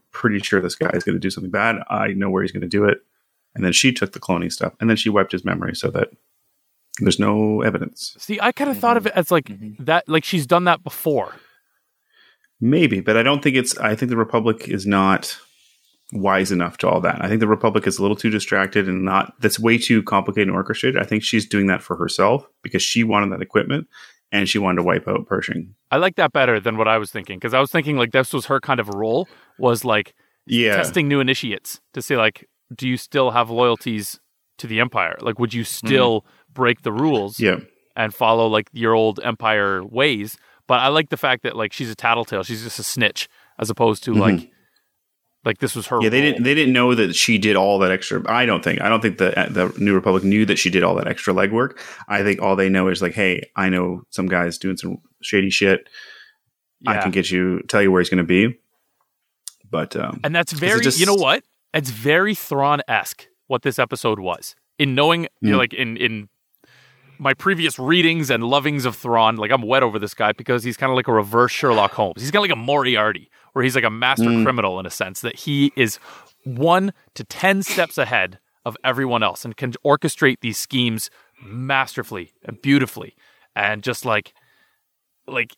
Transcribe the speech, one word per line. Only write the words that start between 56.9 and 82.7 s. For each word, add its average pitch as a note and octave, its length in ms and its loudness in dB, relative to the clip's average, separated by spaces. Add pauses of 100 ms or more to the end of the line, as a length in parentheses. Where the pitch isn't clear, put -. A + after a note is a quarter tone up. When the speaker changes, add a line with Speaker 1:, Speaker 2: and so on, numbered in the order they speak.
Speaker 2:
Yeah. G#2 80 -2
Speaker 1:
can F#2 100 -2
get F2+ 200 -2
you, F#2 360 0
tell G#2 140 2
you G2 100 4
where F2+ 100 4
he's F2 80 -2
gonna F2+ 140 2
be." F#2+ 320 2 (1160)
But, - 260 -4
um, - 280 -6
Speaker 2:
And D3+ 120 -2
that's E3+ 180 -2
Speaker 1:
'cause D3 80 -8
it E3+ 40 0
Speaker 2:
very, A3 160 2
Speaker 1:
just C3+ 180 2
Speaker 2:
you F3+ 80 2
know G3+ 80 4
what? E3+ 280 2 (300)
It's D3 160 -2
very D#3 460 2
Thrawn-esque C#3 920 -2 (200)
what B2+ 160 -2
this C#3 160 0
episode A#2 400 -2
was. F#2 360 -8 (220)
In C#3 180 0
knowing, E3 280 2 (180)
you G#2+ 100 2
know, C3+ 60 4
Speaker 1:
Mm. - 20 4
Speaker 2:
like, A#2+ 140 0
in, A2+ 240 -6
in A2 320 -4 (880)
my - 160 0
previous E3 460 -2
readings E3 500 2
and A#2 140 0
lovings C#3 420 0
of A#2+ 100 -4
Thrawn, A2+ 420 2
like, G#2+ 140 -4
I'm C3 100 2
wet B2+ 220 2
over A2 160 0
this G2+ 140 -6
guy G#2+ 200 0
because A#2+ 300 -4
he's A#2+ 140 -6
kinda C3 160 0
like B2+ 140 0
a B2 60 2
reverse A2+ 380 2
Sherlock A2 420 2
Holmes. G2 280 -4
He's C3+ 100 -6
kinda G#3 100 2
like G3 100 0
a C#3+ 40 -2
Moriarty, A2+ 760 0 (240)
where C3 100 0
he's, B2+ 120 2
like, B2+ 80 2
a A#2 60 4
master A#2+ 360 0
Speaker 1:
Mm. A#2 180 4
Speaker 2:
criminal G#2 360 0
in F#2+ 60 -8
a F2 40 -10
sense, F#2+ 320 -8
that A#2 180 -8
he C#3+ 360 2
is A#2 240 0 (440)
one E3+ 500 0 (220)
to - 80 -12
ten G3 400 0
steps - 340 -2
ahead A2+ 420 -2 (260)
of A2 180 -8
everyone B2 400 0
else F#2+ 220 -2
and A2+ 120 -12
can B2+ 160 -6 (120)
orchestrate C#3+ 560 2
these A2+ 160 -6
schemes A#2+ 520 -2 (340)
masterfully A#2+ 880 -6 (120)
and - 180 -14
beautifully. C3+ 540 0 (400)